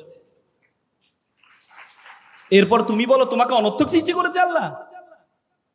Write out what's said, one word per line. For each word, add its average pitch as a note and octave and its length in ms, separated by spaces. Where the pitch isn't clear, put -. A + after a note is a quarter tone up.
এরপর G3+ 300
তুমি A3+ 240
বলো, C4 200
তোমাকে B3 280
অনর্থক G#3+ 360
সৃষ্টি E4 240
করেছে F4 260
আল্লাহ? D#4+ 360